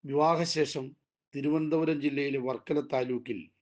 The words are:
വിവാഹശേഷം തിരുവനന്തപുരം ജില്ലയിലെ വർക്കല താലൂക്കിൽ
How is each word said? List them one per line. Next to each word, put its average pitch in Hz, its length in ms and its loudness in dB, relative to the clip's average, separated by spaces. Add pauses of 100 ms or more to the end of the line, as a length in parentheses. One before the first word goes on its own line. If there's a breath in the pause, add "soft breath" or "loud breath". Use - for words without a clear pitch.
വിവാഹശേഷം 151 920 0 (400)
തിരുവനന്തപുരം 156 640 2
ജില്ലയിലെ 139 400 -2
വർക്കല 131 400 -2
താലൂക്കിൽ 123 680 -4 (140)